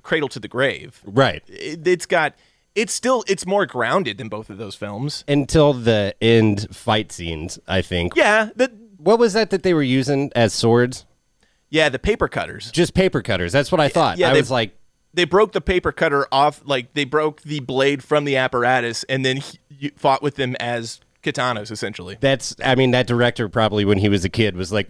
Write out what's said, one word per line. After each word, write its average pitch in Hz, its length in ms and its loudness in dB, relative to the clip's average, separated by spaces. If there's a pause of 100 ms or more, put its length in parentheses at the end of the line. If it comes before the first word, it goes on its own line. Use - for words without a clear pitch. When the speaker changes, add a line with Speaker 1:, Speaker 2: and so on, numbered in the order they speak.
Speaker 1:
Cradle 151 280 -2
to - 100 -12
the 104 80 -12
Grave. 117 560 -4
Speaker 2:
Right. 101 440 0
Speaker 1:
It, 147 380 -10
it's 180 200 0
got, 156 280 0 (400)
it's 220 180 -4
still, 240 360 -2
it's 196 180 -2
more 196 200 0
grounded 123 520 -2
than 113 100 -10
both 107 220 -12
of 98 80 -16
those 101 160 -12
films. 107 540 -10
Speaker 2:
Until 143 440 4
the 113 480 0
end 110 540 4
fight 110 380 -2
scenes, 82 460 -8 (100)
I 92 140 0
think. 87 340 -2
Speaker 1:
Yeah. 220 380 2
The 254 180 0 (260)
Speaker 2:
What 190 200 2
was 233 160 4
that 214 160 0
that 190 140 -2
they 185 100 2
were 156 80 2
using 135 540 0
as 113 180 4
swords? 120 520 2 (640)
Speaker 1:
Yeah, 156 180 4
the 131 100 -4
paper 202 300 0
cutters. 80 420 -8
Speaker 2:
Just - 240 0
paper 180 280 2
cutters. 87 300 -2
That's 139 200 0
what 180 80 2
I - 80 4
thought. - 300 0
Speaker 1:
Yeah, 175 120 2
Speaker 2:
I 135 40 4
Speaker 1:
they, 151 60 4
Speaker 2:
was 135 100 -2
like, 117 260 -2 (360)
Speaker 1:
they 175 120 0
broke 190 280 2
the 190 80 -2
paper 180 300 -2
cutter 143 400 0
off, 143 340 2
like, 127 300 -4
they 147 100 -2
broke 151 380 -2
the 147 180 -8
blade 135 440 0
from 151 200 0
the 139 120 0
apparatus 123 680 0
and 135 200 -2
then 131 140 0
he, - 200 -14 (100)
you 143 280 -10
fought 139 260 2
with 147 140 -4
them 127 240 -4
as 120 400 -8 (220)
katanas, 123 500 -4
essentially. 101 480 -10
Speaker 2:
That's, 135 340 0 (100)
I 127 120 2
mean, 127 160 4
that 123 160 2
director 120 400 0
probably 107 360 0
when 101 140 4
he 104 100 2
was 98 160 2
a 95 40 0
kid 104 280 0
was 90 160 -6
like, 104 180 -2